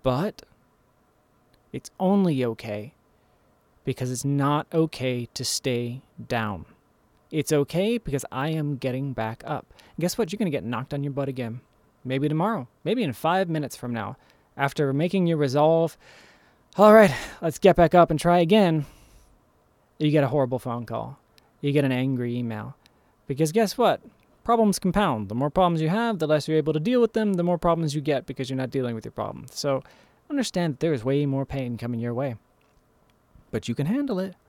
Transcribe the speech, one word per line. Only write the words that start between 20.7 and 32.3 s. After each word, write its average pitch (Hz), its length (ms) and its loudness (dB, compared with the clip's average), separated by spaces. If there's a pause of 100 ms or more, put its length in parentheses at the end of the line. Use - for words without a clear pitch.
call. 113 320 -8 (420)
You 143 120 -2
get 143 120 2
an 131 80 2
angry 123 420 -2
email. 117 400 -6 (520)
Because 147 260 0
guess 214 240 0
what? 196 240 2 (440)
Problems 226 340 2
compound. 165 500 0
The 104 60 -6
more 139 160 -2
problems 170 320 2
you 156 60 0
have, 214 320 -2
the 156 60 0
less 151 220 2
you're 156 80 2
able 156 160 2
to 151 80 0
deal 240 200 2
with 226 120 2
them, 214 220 0
the 175 80 0
more 175 160 2
problems 165 360 0
you 156 60 -2
get 139 240 0
because 135 240 -8
you're 135 80 -4
not 131 140 -4
dealing 123 240 -2
with 110 100 -10
your 113 80 -12
problems. - 460 -10
So 139 240 -2 (480)
understand 180 440 -2
that - 60 -12
there 160 140 0
is 113 100 -6
way 139 220 0
more 135 180 -2
pain 123 320 -6
coming 120 240 -6
your 120 140 -4
way. 127 220 -4 (1120)